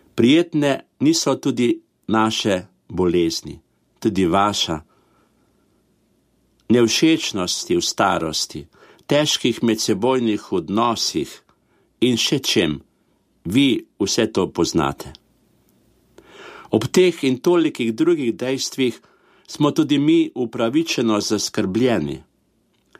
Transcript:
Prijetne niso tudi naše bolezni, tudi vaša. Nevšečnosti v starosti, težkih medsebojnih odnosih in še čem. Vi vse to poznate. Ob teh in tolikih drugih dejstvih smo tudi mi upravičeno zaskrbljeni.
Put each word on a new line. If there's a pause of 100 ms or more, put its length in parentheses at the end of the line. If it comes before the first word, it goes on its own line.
(140)
Prijetne (200)
niso
tudi (240)
naše (220)
bolezni, (400)
tudi
vaša. (1900)
Nevšečnosti
v
starosti, (400)
težkih
medsebojnih
odnosih (560)
in
še
čem. (640)
Vi (160)
vse
to
poznate. (1600)
Ob
teh
in
tolikih
drugih
dejstvih (460)
smo
tudi
mi
upravičeno
zaskrbljeni. (760)